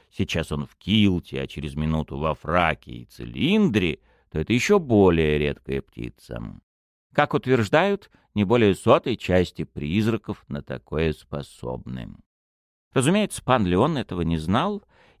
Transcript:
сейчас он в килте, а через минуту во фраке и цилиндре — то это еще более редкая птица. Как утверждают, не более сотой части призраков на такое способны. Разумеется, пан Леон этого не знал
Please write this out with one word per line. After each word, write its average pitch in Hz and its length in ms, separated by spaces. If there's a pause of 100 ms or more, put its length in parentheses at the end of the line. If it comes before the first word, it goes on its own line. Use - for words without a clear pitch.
(100)
сейчас - 400
он 73 160
в - 100
килте, 92 640
а 67 60
через 71 300
минуту 78 420
во 76 160
фраке 80 580
и 58 120
цилиндре — 101 960 (300)
то 80 100
это 78 120
еще 160 260
более 87 600
редкая 69 440
птица. 57 600 (720)
Как 147 200
утверждают, 147 760 (240)
не 104 100
более 104 300
сотой 123 420
части 87 480
призраков 104 840
на 71 140
такое 76 500
способны. 62 1040 (800)
Разумеется, 175 500
пан 127 240
Леон 113 300
этого 92 260
не 82 140
знал 127 460 (380)